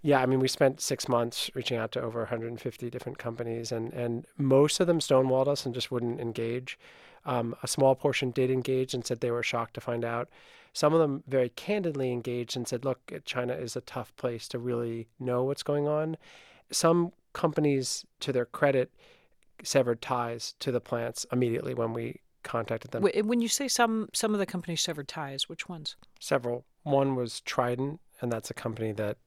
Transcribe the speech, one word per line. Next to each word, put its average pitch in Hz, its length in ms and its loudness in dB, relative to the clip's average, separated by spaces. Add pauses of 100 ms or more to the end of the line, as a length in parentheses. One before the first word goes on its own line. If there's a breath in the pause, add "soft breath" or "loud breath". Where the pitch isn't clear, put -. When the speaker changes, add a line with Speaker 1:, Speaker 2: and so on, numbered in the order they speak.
Speaker 1:
Yeah, 139 200 6
I 127 40 4
mean, 131 140 4
we 131 100 4
spent 139 320 4
six - 260 -4
months 120 460 0
reaching 123 240 -4
out 113 160 -4
to 123 80 -2
over 117 220 -4
a - 40 -6
hundred 117 200 -4
and 117 120 -8
fifty 120 300 -8
different 123 300 -10
companies, 117 520 -6
and, 113 220 -4
and 120 320 -2 (120)
most 139 440 6
of 175 60 4
them 165 120 4
stonewalled 131 480 4
us 143 180 0
and 123 80 -2
just 123 180 -4
wouldn't 120 280 -2
engage. 117 580 -4 (480 loud breath)
Um, 120 360 -2
a 127 60 -6
small 135 280 6
portion 131 360 0
did 127 180 2
engage 131 440 0
and 120 120 -4
said 120 160 -4
they 123 100 0
were 117 120 -2
shocked 117 320 -4
to 113 60 -8
find 120 220 -2
out. 117 260 -4 (420 loud breath)
Some 151 220 4
of 165 60 6
them 143 280 4
very 127 220 4
candidly 160 600 -2
engaged 120 440 -4
and 123 120 -4
said, 123 180 -4
"Look, - 260 -4 (140)
China 123 280 -2
is 127 220 -6
a 127 60 -4
tough - 360 -10
place 120 320 -6
to 123 100 -6
really 117 480 -4 (120)
know 123 240 0
what's 139 200 -2
going 147 240 0
on." 156 280 0 (560 loud breath)
Some 170 400 4 (220)
companies, 147 720 2 (140)
to - 120 -4
their 123 140 0
credit, 135 480 2 (680 soft breath)
severed 120 360 2
ties 120 600 -4
to 139 120 -2
the 120 80 2
plants 120 520 -4
immediately 123 420 0
when 113 200 0
we 117 280 -6 (220)
contacted 113 480 -4
them. - 100 -2
Speaker 2:
Wait, 208 240 2
when 240 160 2
you 233 60 0
say 277 200 -2
some, 220 460 0
some 214 200 0
of 202 60 0
the 190 60 2
companies 175 360 -4
severed 151 260 -4
ties, 143 420 -6
which - 180 -10
ones? 165 280 -10 (240)
Speaker 1:
Several. 120 460 -2 (180)
One 139 320 4
was 123 260 -4
Trident, 127 580 -2 (220)
and 120 100 -2
that's 113 200 -4
a - 20 -8
company 110 400 -4
that 104 340 -2